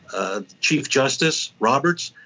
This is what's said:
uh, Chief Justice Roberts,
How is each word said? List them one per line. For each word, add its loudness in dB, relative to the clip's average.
uh, -4
Chief 0
Justice 0
Roberts, 0